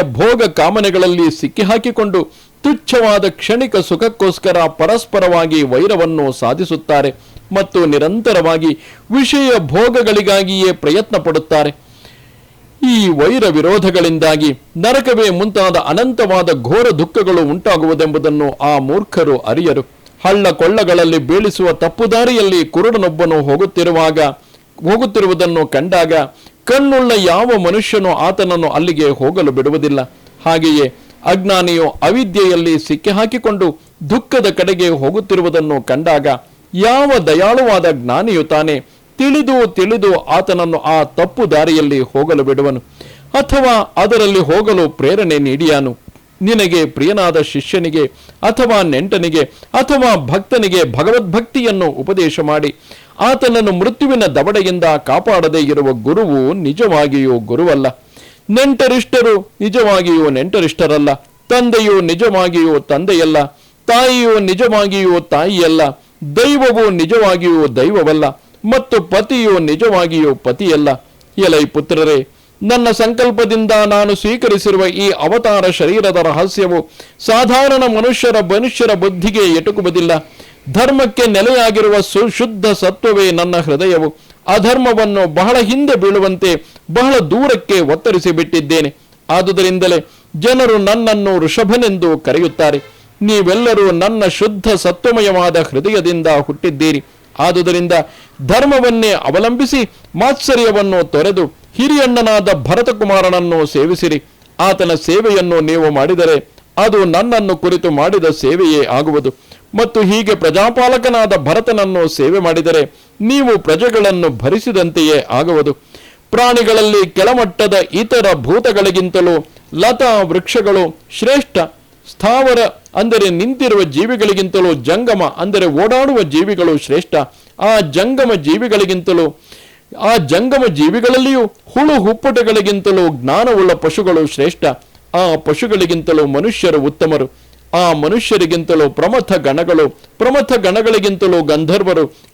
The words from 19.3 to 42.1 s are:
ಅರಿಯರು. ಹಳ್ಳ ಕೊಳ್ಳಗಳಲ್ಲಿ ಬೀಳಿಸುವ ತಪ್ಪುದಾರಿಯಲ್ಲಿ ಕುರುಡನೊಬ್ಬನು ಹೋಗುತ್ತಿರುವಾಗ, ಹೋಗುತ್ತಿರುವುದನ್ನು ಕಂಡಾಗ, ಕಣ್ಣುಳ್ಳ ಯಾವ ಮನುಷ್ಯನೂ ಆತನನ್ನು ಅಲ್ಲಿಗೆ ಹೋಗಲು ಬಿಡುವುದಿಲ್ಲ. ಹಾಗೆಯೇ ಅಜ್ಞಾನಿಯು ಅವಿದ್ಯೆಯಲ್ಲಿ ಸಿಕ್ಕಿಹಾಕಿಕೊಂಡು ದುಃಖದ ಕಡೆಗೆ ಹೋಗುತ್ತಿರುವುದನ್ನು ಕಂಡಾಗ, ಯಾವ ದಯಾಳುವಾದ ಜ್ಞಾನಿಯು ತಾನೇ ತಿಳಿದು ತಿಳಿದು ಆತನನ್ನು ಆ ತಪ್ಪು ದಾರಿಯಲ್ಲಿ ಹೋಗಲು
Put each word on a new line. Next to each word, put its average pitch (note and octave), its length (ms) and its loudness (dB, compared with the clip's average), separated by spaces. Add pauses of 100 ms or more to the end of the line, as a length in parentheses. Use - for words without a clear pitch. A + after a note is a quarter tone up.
ಅರಿಯರು. C#3+ 640 -4 (200)
ಹಳ್ಳ G3 260 2
ಕೊಳ್ಳಗಳಲ್ಲಿ E3+ 680 2
ಬೀಳಿಸುವ F3 540 0
ತಪ್ಪುದಾರಿಯಲ್ಲಿ G#3 920 0
ಕುರುಡನೊಬ್ಬನು E3+ 800 0
ಹೋಗುತ್ತಿರುವಾಗ, D#3+ 800 0 (640)
ಹೋಗುತ್ತಿರುವುದನ್ನು F#3 800 0
ಕಂಡಾಗ, E3 460 0 (520)
ಕಣ್ಣುಳ್ಳ C4 520 2
ಯಾವ F#3+ 420 2
ಮನುಷ್ಯನೂ F#3+ 560 0
ಆತನನ್ನು F3 560 -2
ಅಲ್ಲಿಗೆ D#3 340 0
ಹೋಗಲು C#3+ 480 0
ಬಿಡುವುದಿಲ್ಲ. C#3 600 -2 (340)
ಹಾಗೆಯೇ D#3+ 480 0 (300)
ಅಜ್ಞಾನಿಯು F3 640 0
ಅವಿದ್ಯೆಯಲ್ಲಿ F3+ 920 0
ಸಿಕ್ಕಿಹಾಕಿಕೊಂಡು G3+ 1000 -2 (320)
ದುಃಖದ A#3+ 400 0
ಕಡೆಗೆ F3+ 380 0
ಹೋಗುತ್ತಿರುವುದನ್ನು E3 920 -2
ಕಂಡಾಗ, D3 440 -2 (480)
ಯಾವ B3+ 440 2
ದಯಾಳುವಾದ F#3 720 2
ಜ್ಞಾನಿಯು D3+ 540 -2
ತಾನೇ D3+ 360 -2 (380)
ತಿಳಿದು C4 560 0
ತಿಳಿದು F#3+ 460 0
ಆತನನ್ನು E3+ 580 -2
ಆ D#3 260 0
ತಪ್ಪು F3+ 460 -2
ದಾರಿಯಲ್ಲಿ D3+ 500 2
ಹೋಗಲು C#3+ 440 0